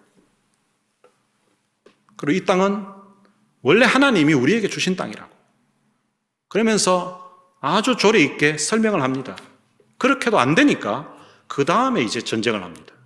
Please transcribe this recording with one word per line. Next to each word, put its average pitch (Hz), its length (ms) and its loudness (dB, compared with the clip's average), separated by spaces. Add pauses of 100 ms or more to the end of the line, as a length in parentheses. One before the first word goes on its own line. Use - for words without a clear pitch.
(2250)
그리고 170 260 -2
이 - 20 -14
땅은 196 400 0 (760)
원래 202 240 4
하나님이 214 480 2
우리에게 190 340 0
주신 180 280 -4
땅이라고. - 380 -12 (1120)
그러면서 185 1000 -2 (100)
아주 208 360 0
조리 202 280 4
있게 151 340 0
설명을 220 440 -2
합니다. 131 340 -4 (640)
그렇게도 262 400 0
안 131 160 4
되니까 156 580 0 (360)
그 139 180 -2
다음에 220 360 0
이제 113 200 -4
전쟁을 107 420 -4
합니다. 85 300 -20 (120)